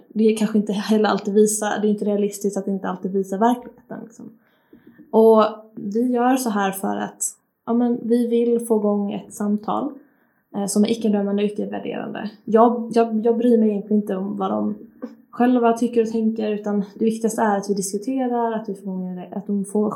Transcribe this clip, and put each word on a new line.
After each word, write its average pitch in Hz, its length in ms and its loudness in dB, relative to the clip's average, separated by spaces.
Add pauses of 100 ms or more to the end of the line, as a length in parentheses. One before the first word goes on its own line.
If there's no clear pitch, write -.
det 214 240 0
är 220 40 0
kanske 214 220 0
inte 208 140 0
heller 208 360 2
alltid 196 260 -2
visa, 214 480 2
det 214 60 0
är - 20 4
inte 208 140 -2
realistiskt 202 520 -2
att 190 120 -4
inte 190 200 -4
alltid 185 240 -6
visa 190 260 -2
verkligheten, - 680 -2
liksom. - 260 -20 (800)
Och 220 340 8 (300)
vi 214 280 -4 (100)
gör 247 240 2
så 254 140 -2
här 202 220 0
för 202 240 -4
att, - 280 -8 (420)
ja, 233 60 -2
men 240 300 2
vi 233 240 2
vill 233 400 2
få 220 120 2
igång 208 340 0
ett - 220 -10
samtal, 208 580 -4 (640)
eh, 202 100 -4
som 208 180 2
är 226 60 0
icke-dömande 208 520 -2
och 208 80 0
icke-värderande. - 800 -8 (140)
Jag, 226 500 4
jag, 226 320 2
jag 226 120 2
bryr 233 200 4
mig 220 120 4
egentligen 208 320 0
inte 208 140 -6
om 202 200 -6
vad 196 140 -4
de 208 240 -2 (560)
själva 240 420 4
tycker 233 300 2
och 220 100 -2
tänker, 220 380 0
utan 208 340 -2 (140)
det 220 60 0
viktigaste 226 380 0
är 208 160 2
att 196 120 -4
vi 196 40 0
diskuterar, 233 800 -2
att 220 160 -6
vi 196 60 -8
får - 80 -14
igång 185 260 -6
en 180 100 -10
re-, - 200 -12
att 196 80 -10
de 202 180 -2
får 208 320 -2